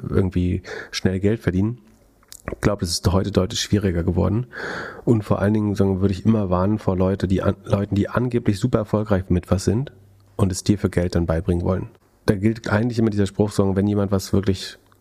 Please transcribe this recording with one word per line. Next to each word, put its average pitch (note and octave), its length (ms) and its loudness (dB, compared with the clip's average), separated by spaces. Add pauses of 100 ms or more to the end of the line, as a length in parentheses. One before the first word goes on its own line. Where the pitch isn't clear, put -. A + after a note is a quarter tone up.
irgendwie F2+ 540 0 (300)
schnell F#2+ 280 -2
Geld G#2 200 2
verdienen. G#2 400 0 (720)
Ich - 100 -10
glaub, G#2 200 0
das F2+ 80 -2
ist - 220 0
heute G2 200 2
deutlich F#2 280 0
schwieriger F2+ 440 0
geworden. F#2 420 0 (580)
Und A2 200 2
vor - 160 -2
allen G#2 160 2
Dingen, G#2 180 0
sagen G2 220 2
wir, F#2 60 -4
würde G2 120 2
ich F2+ 140 -2
immer G#2+ 240 2
warnen F#2+ 260 2
vor F#2+ 180 -2
Leute, F#2 320 0
die F#2 140 2
an-, G2 220 0
Leuten, G2+ 320 -2
die G2 120 2
angeblich A#2+ 520 -2
super B2 180 0
erfolgreich G#2 520 0
mit F2+ 200 0
was F#2+ 160 2
sind A#2 260 0 (440)
und F#2+ 160 2
es - 120 -6
dir G#2 140 4
für F#2 140 -2
Geld F2+ 240 -2
dann E2+ 100 2
beibringen F2 400 0
wollen. F#2 240 -2 (380)
Da A2 80 2
gilt A2 360 -2
eigentlich A2+ 280 0
immer A2+ 100 4
dieser G2+ 160 0
Spruch, G2+ 260 0
sagen, G2 240 0
wenn G2 120 2
jemand G2+ 240 0
was F#2+ 200 -2
wirklich F#2+ 460 0 (240)